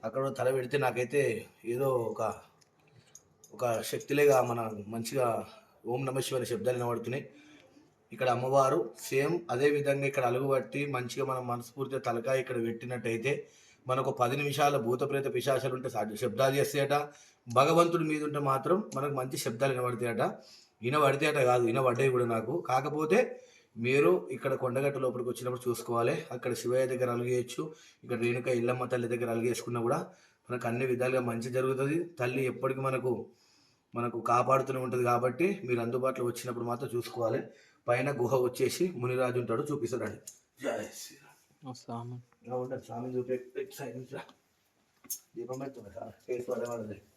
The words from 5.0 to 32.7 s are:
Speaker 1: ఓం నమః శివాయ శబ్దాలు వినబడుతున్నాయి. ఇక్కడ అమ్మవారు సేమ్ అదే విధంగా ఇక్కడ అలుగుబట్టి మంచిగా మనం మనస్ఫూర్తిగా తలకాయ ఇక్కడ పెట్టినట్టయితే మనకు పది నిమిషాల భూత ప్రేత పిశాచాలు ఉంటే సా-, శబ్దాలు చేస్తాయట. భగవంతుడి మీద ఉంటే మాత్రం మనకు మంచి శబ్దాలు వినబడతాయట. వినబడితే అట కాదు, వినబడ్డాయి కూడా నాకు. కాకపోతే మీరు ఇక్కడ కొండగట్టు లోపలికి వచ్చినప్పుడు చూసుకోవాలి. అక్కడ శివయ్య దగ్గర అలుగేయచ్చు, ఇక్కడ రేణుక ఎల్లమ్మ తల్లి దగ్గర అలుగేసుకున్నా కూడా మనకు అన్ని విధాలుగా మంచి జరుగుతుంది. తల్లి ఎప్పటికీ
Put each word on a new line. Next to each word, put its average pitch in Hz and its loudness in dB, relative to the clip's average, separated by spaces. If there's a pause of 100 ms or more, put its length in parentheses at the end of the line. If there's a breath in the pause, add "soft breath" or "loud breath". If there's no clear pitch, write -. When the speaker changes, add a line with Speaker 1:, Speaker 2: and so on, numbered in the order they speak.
Speaker 1:
ఓం 131 -2
నమః 131 -2
శివాయ 127 -2
శబ్దాలు 120 0
వినబడుతున్నాయి. 120 -2 (880 loud breath)
ఇక్కడ 127 0
అమ్మవారు 135 4 (280)
సేమ్ 143 2 (180)
అదే 131 4
విధంగా 139 2
ఇక్కడ 135 0
అలుగుబట్టి 135 0 (140)
మంచిగా 123 -4
మనం 127 -4
మనస్ఫూర్తిగా 123 -4
తలకాయ 123 0
ఇక్కడ 120 -4 (100)
పెట్టినట్టయితే 117 -2 (580 loud breath)
మనకు 127 0 (100)
పది 127 2
నిమిషాల 143 4 (100)
భూత 123 2
ప్రేత 135 0 (100)
పిశాచాలు 131 0
ఉంటే 127 -6
సా-, 107 0 (160)
శబ్దాలు 135 2
చేస్తాయట. 143 2 (520 loud breath)
భగవంతుడి 160 6
మీద 151 0
ఉంటే 147 -2
మాత్రం 147 2 (200)
మనకు 143 -2
మంచి 135 -4
శబ్దాలు 131 0
వినబడతాయట. 120 0 (640 loud breath)
వినబడితే 139 4
అట 143 2 (100)
కాదు, 123 6
వినబడ్డాయి 127 4
కూడా 120 2
నాకు. 110 -2 (160)
కాకపోతే 151 4 (680 loud breath)
మీరు 143 6 (240)
ఇక్కడ 135 -2
కొండగట్టు 135 0
లోపలికి 123 -2
వచ్చినప్పుడు 123 -6
చూసుకోవాలి. 117 0 (220)
అక్కడ 123 -4
శివయ్య 127 2
దగ్గర 123 0
అలుగేయచ్చు, 123 -2 (400 loud breath)
ఇక్కడ 120 -4
రేణుక 120 0 (120)
ఎల్లమ్మ 123 0
తల్లి 120 0
దగ్గర 120 -2
అలుగేసుకున్నా 120 -2
కూడా 143 2 (500 loud breath)
మనకు 120 -6
అన్ని 123 -2
విధాలుగా 127 2
మంచి 117 -4
జరుగుతుంది. 131 2 (220)
తల్లి 127 0
ఎప్పటికీ 131 -2